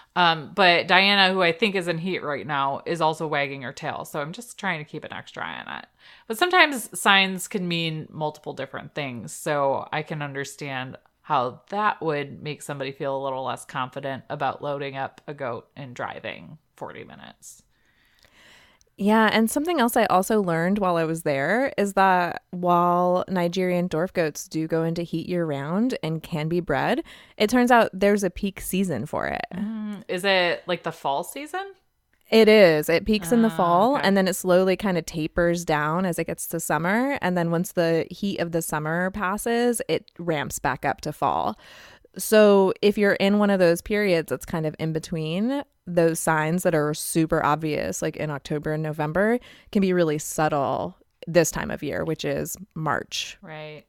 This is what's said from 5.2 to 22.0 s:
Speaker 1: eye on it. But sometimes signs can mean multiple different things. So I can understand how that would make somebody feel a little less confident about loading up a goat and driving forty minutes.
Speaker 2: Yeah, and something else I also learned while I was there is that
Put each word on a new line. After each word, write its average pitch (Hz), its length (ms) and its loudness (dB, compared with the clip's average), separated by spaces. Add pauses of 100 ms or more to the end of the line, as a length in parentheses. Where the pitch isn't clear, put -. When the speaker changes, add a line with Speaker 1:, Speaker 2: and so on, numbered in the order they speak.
Speaker 1:
eye 71 200 -10
on 71 140 -12
it. - 60 -18 (420)
But 226 100 -8
sometimes 320 600 2
signs 190 480 2
can 180 220 -4
mean 165 420 -4
multiple 151 400 -6
different 135 420 -10
things. 135 380 -8
So 139 640 -2
I 151 80 -2
can 151 200 -8
understand 139 760 -10 (240)
how 127 480 -2
that 208 320 -2
would 147 420 -4
make 151 200 -10
somebody 139 280 -8
feel 139 240 -6
a 135 80 -6
little 135 220 -6
less 120 180 -8
confident 135 680 -8
about 143 320 -4
loading 139 360 -6
up - 280 -8
a 151 80 -10
goat 131 440 -8
and 131 180 -14
driving - 640 -10 (180)
forty - 300 -12
minutes. - 560 -20 (1400)
Speaker 2:
Yeah, 214 360 4
and 226 180 4
something 311 300 0
else 233 160 2
I 226 80 4
also 190 360 2
learned 175 380 0
while 185 160 2
I 165 80 2
was 165 200 -2
there 160 540 0
is 202 180 0
that 185 560 2